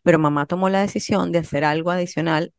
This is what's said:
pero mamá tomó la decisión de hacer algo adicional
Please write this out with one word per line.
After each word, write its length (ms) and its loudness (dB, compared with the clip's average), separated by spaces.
pero 160 6
mamá 280 2
tomó 240 -2
la 120 2
decisión 500 -2
de 80 0
hacer 240 -4
algo 280 0
adicional 680 -2